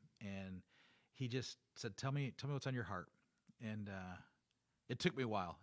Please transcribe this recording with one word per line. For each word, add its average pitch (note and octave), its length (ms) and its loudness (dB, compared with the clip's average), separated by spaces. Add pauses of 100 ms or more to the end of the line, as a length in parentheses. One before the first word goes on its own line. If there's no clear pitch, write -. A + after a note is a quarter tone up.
(220)
and F#2+ 400 -4 (520)
he B2+ 140 -2
just A#2+ 300 -2 (180)
said, G#2+ 220 -4
"Tell C3+ 140 2
me, C#3 260 2
tell C3+ 120 -2
me D3 40 2
what's C#3 140 0
on C3 60 2
your A#2+ 100 2
heart." F2+ 260 -2 (520)
And, G#2+ 280 -2
uh, F#2 280 -6 (720)
it A#2+ 100 2
took F3 180 4
me C3+ 60 4
a A#2+ 40 4
while. F#2+ 360 2